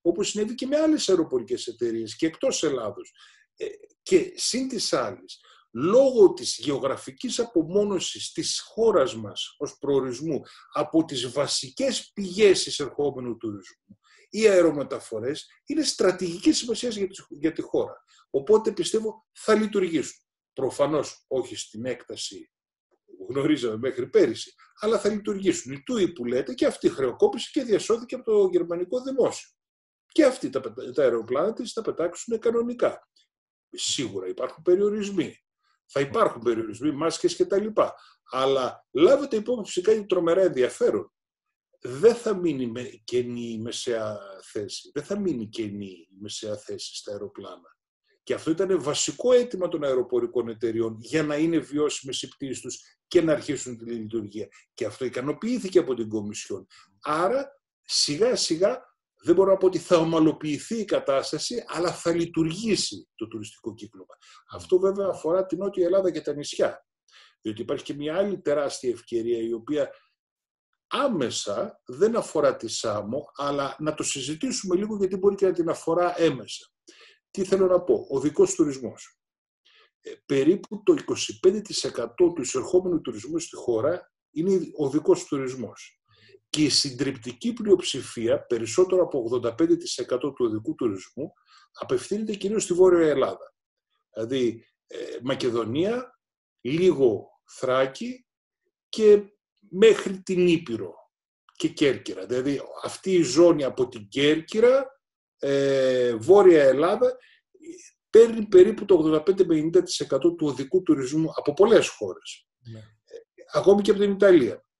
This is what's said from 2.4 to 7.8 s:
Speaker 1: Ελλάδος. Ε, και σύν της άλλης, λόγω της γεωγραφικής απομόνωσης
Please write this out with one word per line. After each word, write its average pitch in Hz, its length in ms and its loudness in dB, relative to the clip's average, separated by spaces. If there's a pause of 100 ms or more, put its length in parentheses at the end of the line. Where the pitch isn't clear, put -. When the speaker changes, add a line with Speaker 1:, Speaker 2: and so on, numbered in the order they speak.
Speaker 1:
Ελλάδος. 113 480 -4 (440)
Ε, - 100 -10 (360)
και - 340 2
σύν 262 320 -4
της 247 260 -4
άλλης, 104 460 -6 (320)
λόγω 214 640 6
της - 240 -8
γεωγραφικής 135 840 -4
απομόνωσης 185 920 -2